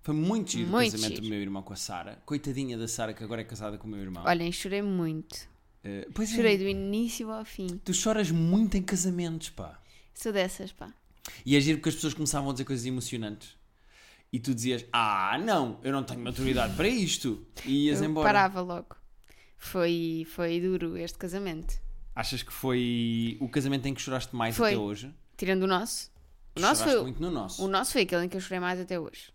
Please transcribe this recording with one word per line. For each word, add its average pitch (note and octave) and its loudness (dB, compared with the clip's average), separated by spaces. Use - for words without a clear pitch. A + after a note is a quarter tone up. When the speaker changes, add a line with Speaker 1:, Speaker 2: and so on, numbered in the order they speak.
Speaker 1:
Foi D3+ -2
muito F3+ 2
giro - 0
Speaker 2:
Muito A3+ 6
Speaker 1:
o - 0
casamento A2 0
Speaker 2:
giro. - -6
Speaker 1:
do A2 -4
meu G#2 -2
irmão G2 -4
com G2+ -14
a - -10
Sara. F#2 -8
Coitadinha C3+ -4
da A2+ -4
Sara, A2 -2
que A2+ -10
agora A2+ -6
é - -6
casada G#2+ -8
com A2 -12
o - -8
meu G#2 -8
irmão. F#2 -8
Speaker 2:
Olhem, E3+ 2
chorei G3 -4
muito. E3+ -2
Speaker 1:
Eh, G2+ -8
pois G#3+ -2
é. A3+ -2
Speaker 2:
Chorei A3 6
do F#3+ 0
início G#3 -2
ao A3 -8
fim. F#3+ -8
Speaker 1:
Tu F#3 -2
choras G#3+ 4
muito F3+ 6
em F#3 4
casamentos, F3 0
pá. - -12
Speaker 2:
Sou - -4
dessas, F#3+ 0
pá. - -16
Speaker 1:
E C3+ 6
é D#3 10
giro D3 4
porque D#3+ 2
as D3+ 0
pessoas D3+ -2
começavam C#3+ 0
a - -2
dizer B2+ -4
coisas B2 -4
emocionantes. A#2 -6
E B2+ -2
tu B2+ 0
dizias: A#2+ 0
"Ah, G#2+ 4
não, D3 2
eu C3+ -2
não C#3 0
tenho A#2+ -8
maturidade A#2+ 0
para E3+ 2
isto." F3 0
E C#3+ 4
ias D3 4
Speaker 2:
Eu D3+ 2
Speaker 1:
embora. D#3 4
Speaker 2:
parava G3 4
logo. F3+ -8
Foi, E3+ 0
foi F3 0
duro F3+ 0
este E3+ -8
casamento. F3+ -4
Speaker 1:
Achas A#2 -4
que - -12
foi A#2 0
o B2+ -2
casamento C#3 0
em C#3 -2
que - -10
choraste C3 -4
mais A#2 0
Speaker 2:
Foi. A3+ 4
Speaker 1:
até - 2
hoje? G#2 -6
Speaker 2:
Tirando F#3+ 2
o F#3+ 2
nosso. F#3+ 0
O - -14
Speaker 1:
Tu E3 -2
Speaker 2:
nosso A#3 6
Speaker 1:
choraste D#4+ 4
Speaker 2:
foi A#3 6
o, D3+ 0
Speaker 1:
muito B2+ -4
no F3 -2
nosso. C3 -4
Speaker 2:
o - 0
nosso G3 2
foi B3+ 4
aquele F3+ 2
em F3+ -4
que F#3+ -6
eu F#3 -4
chorei F#3 -6
mais F3+ -2
até F3+ -4
hoje. - -10